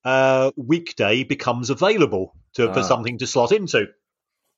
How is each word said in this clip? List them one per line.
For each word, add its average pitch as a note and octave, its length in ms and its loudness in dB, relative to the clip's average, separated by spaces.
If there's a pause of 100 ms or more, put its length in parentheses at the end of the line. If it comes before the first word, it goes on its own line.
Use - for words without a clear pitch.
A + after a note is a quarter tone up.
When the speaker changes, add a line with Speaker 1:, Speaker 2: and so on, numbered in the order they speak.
Speaker 1:
uh, C3 520 2
weekday C3 680 0
becomes B2 480 -4
available C3+ 640 0 (200)
to, A2+ 200 0
for C3 60 2
Speaker 2:
Ah. - 20 0
Speaker 1:
something A#2 360 -2
to B2+ 100 -6
slot A#2+ 240 0
into. D3 340 0 (720)